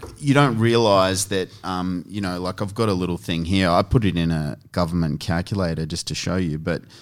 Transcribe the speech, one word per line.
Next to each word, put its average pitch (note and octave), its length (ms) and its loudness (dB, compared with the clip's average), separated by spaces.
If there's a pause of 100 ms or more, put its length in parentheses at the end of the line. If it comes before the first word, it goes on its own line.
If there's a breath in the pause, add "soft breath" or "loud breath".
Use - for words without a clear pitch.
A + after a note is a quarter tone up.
(180)
you C#3+ 160 2
don't C3+ 240 4
realise G2+ 680 4
that, F#2 220 -2 (160)
um, F2+ 420 -4
you G2+ 140 -10
know, F2+ 200 -4
like, F2+ 220 -6
I've G2 120 -6
got A2+ 160 0
a F#2+ 40 2
little F2 240 -2
thing E2+ 280 -4
here. F#2+ 240 2
I F2+ 120 4
put A2+ 220 2
it E2+ 120 2
in E2+ 140 2
a D#2 280 -2 (140)
government E2 480 0
calculator E2+ 680 -2
just E2 220 -6
to D#2 60 -6
show F2+ 220 -4
you, D#2+ 220 -2
but, D#2+ 240 -4 (180 soft breath)